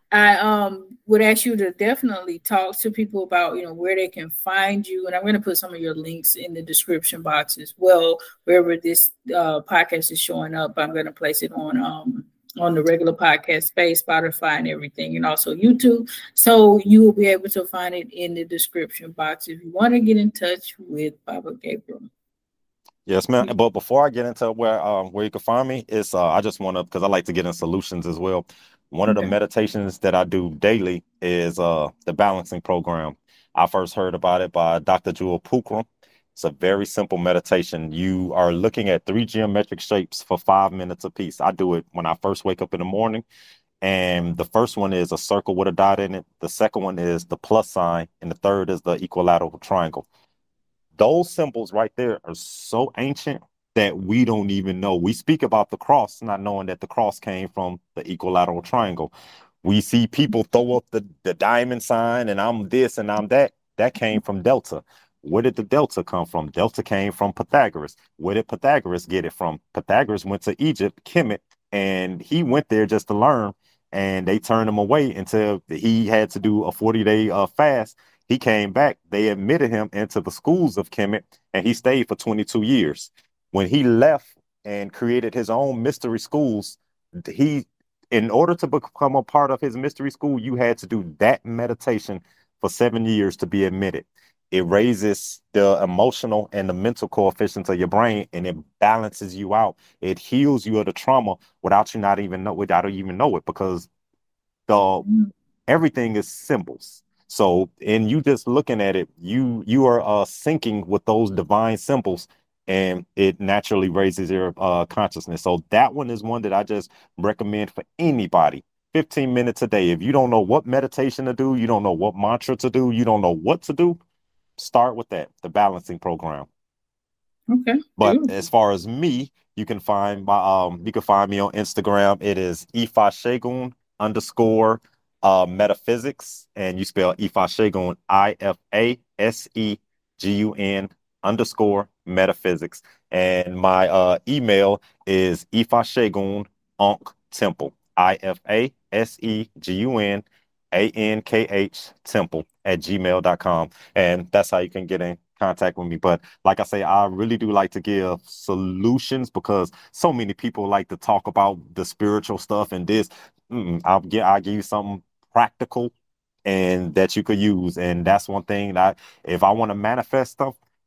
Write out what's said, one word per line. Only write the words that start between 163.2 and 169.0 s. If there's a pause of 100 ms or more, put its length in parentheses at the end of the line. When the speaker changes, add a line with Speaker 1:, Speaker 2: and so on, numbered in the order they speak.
Speaker 2:
Mm-mm,
I'll
gi-,
I'll
give
you
something (280)
practical (540)
and
that
you
could
use.
And
that's
one
thing
that (280)